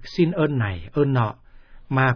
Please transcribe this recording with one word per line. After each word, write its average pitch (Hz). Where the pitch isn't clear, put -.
xin 175
ơn 151
này, 95
ơn 143
nọ, 117
mà 131